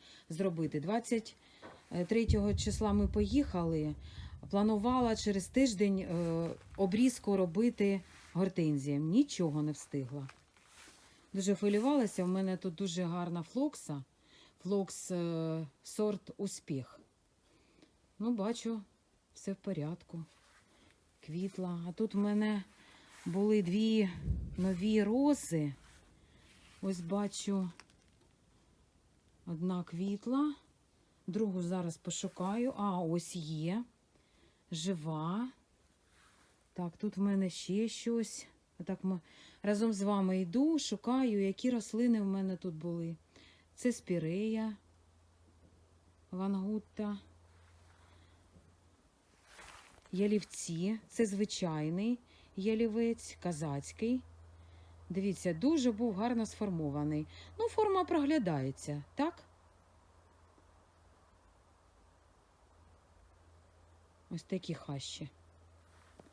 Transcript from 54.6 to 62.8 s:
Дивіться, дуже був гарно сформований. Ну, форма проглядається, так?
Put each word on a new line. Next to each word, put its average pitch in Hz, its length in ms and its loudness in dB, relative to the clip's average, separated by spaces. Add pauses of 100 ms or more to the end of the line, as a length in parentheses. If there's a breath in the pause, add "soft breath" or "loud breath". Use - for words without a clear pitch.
Дивіться, 185 440 0
дуже 254 380 4
був 220 220 0
гарно 226 320 0
сформований. 151 800 -2 (320 loud breath)
Ну, 453 100 2
форма 392 340 4
проглядається, 165 1000 0 (120)
так? - 280 -2 (4000)